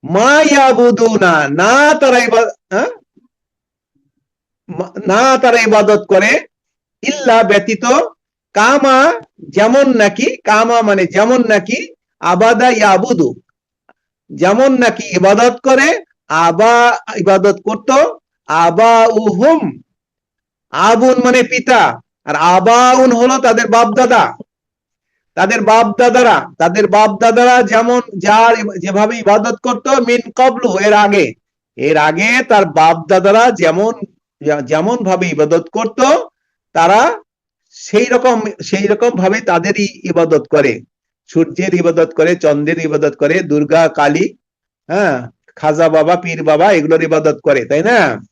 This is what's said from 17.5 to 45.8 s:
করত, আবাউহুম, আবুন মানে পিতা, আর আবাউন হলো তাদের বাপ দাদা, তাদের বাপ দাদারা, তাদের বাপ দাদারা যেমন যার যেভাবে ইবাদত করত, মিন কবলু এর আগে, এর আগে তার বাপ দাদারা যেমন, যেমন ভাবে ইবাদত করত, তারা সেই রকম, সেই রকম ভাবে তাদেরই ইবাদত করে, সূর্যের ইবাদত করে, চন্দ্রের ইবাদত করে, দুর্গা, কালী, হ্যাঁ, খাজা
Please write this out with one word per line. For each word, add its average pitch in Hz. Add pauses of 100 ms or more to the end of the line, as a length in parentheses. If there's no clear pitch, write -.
করত, 262 (280)
আবাউহুম, 214 (920)
আবুন 233
মানে 247
পিতা, 247 (240)
আর 147
আবাউন 240
হলো 254
তাদের 233
বাপ 233
দাদা, 233 (1000)
তাদের 196
বাপ 214
দাদারা, 233 (120)
তাদের 185
বাপ 208
দাদারা 247
যেমন 233 (180)
যার 220 (240)
যেভাবে 208
ইবাদত 208
করত, 247
মিন 240 (160)
কবলু 247
এর 208
আগে, 202 (440)
এর 143
আগে 180
তার 208
বাপ 160
দাদারা 202
যেমন, 185 (720)
যেমন 185
ভাবে 185
ইবাদত 156
করত, 220 (720)
তারা 226 (520)
সেই -
রকম, 247 (240)
সেই 202
রকম 214
ভাবে 190
তাদেরই 196
ইবাদত 165
করে, 143 (460)
সূর্যের 175
ইবাদত 165
করে, 170
চন্দ্রের 156
ইবাদত 147
করে, 175
দুর্গা, 151
কালী, 147 (540)
হ্যাঁ, 151 (260)
খাজা 156